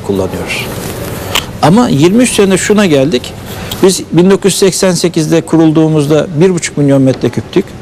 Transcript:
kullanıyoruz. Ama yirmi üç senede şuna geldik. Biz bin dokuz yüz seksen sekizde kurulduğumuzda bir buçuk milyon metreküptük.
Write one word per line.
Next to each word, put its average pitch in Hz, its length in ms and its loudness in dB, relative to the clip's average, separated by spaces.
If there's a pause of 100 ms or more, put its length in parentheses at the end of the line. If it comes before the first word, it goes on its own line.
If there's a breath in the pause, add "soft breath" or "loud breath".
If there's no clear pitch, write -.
kullanıyoruz. 95 580 -4 (960 loud breath)
Ama 226 280 4
yirmi 180 340 4
üç 240 80 0
senede 190 260 2
şuna 208 280 2
geldik. 156 480 0 (500 loud breath)
Biz 185 180 2 (100)
bin 180 200 4
dokuz 190 200 2
yüz - 80 -4
seksen 190 320 2
sekizde 165 500 0
kurulduğumuzda 156 840 2 (140)
bir 190 120 6
buçuk - 240 -6
milyon 139 240 2
metreküptük. 127 640 -2 (160)